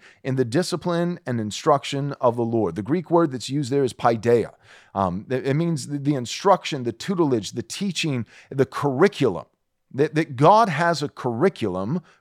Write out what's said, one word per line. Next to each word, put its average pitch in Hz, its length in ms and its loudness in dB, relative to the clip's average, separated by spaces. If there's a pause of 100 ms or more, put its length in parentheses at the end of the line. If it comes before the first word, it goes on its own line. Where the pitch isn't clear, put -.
(240)
in 131 120 -2
the 131 80 2
discipline 175 840 -2
and 120 120 -2
instruction 139 760 -2
of 120 220 2
the 120 80 0
Lord. 113 300 0
The 104 80 -6
Greek 156 300 -2
word 165 200 4
that's 127 160 -8
used 131 240 -4
there 143 120 2
is 120 100 -2
paideia. 117 600 2 (420)
Um, 95 340 -2
it, 127 160 -4
it 135 80 0
means 151 360 -2
the, 143 100 -6
the 143 160 0
instruction, 139 720 0
the 113 60 -2
tutelage, 143 600 0
the 117 100 -6
teaching, 156 640 -4 (240)
the 135 160 0
curriculum. 135 800 0 (480)
That, 143 220 0
that 151 220 -2
God 202 320 6
has 160 340 0
a 143 40 -6
curriculum 120 920 -2 (200)